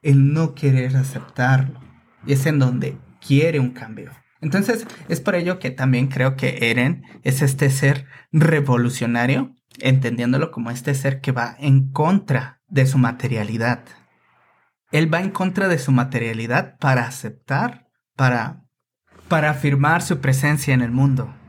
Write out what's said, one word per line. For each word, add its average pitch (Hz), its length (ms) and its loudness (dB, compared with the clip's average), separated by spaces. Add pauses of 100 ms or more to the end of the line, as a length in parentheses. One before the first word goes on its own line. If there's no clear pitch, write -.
el 139 320 4
no 160 220 0
querer 131 420 0
aceptarlo. 131 800 0 (460)
Y 143 80 0
es 135 140 0
en 151 100 2
donde 131 400 0 (280)
quiere 151 340 2
un 123 100 0
cambio. 110 420 -14 (300)
Entonces, 190 460 -2 (200)
es 170 140 -4
por 196 140 -2
ello 180 240 -2
que 170 100 -6
también 131 380 0
creo 131 280 0
que - 360 -2
Eren 127 320 0 (180)
es 135 220 0
este 139 260 2
ser 139 380 0 (240)
revolucionario, 123 1200 2 (260)
entendiéndolo 131 720 0
como 117 220 -8
este 135 240 -4
ser 135 260 -4
que 135 100 -2
va 120 280 -4
en 135 320 4
contra 151 760 0
de 131 200 2
su 135 100 0
materialidad. 117 840 -2 (1080)
Él 156 220 2
va 170 80 0
en 196 80 -4
contra 190 380 -2
de 175 100 2
su 139 140 -2
materialidad 120 880 -2
para 127 260 2
aceptar, - 840 -6 (280)
para, 127 500 -2 (640)
para 151 240 0
afirmar 147 500 2
su 160 180 -2
presencia 139 540 0
en 127 80 4
el 117 100 -2
mundo. 127 440 0 (140)